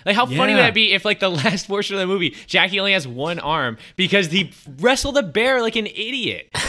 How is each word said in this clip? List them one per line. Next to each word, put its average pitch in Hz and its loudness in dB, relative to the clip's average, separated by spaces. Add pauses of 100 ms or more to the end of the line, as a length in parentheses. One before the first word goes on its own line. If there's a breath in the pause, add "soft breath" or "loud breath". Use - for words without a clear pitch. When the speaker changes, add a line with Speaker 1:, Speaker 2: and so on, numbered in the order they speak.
Speaker 1:
Like, 202 2
how 240 4
funny 262 2
would 269 4
Speaker 2:
Yeah. 240 6
Speaker 1:
that 220 2
be 214 4
if, 190 0
like, 208 0
the 190 2
<laughs> - -
last 170 0
portion 202 -2
of 196 0
the 185 0
movie, 180 -2 (100)
Jackie 185 2
only 196 0
has 151 0
one 147 -6
arm 139 -2 (200 loud breath)
because 185 2
he 175 -2 (260)
wrestled 262 2
a 269 2
bear 233 0
like 226 -2
an 214 -2
idiot? 190 -6
Speaker 2:
<laughs> - -6 (100)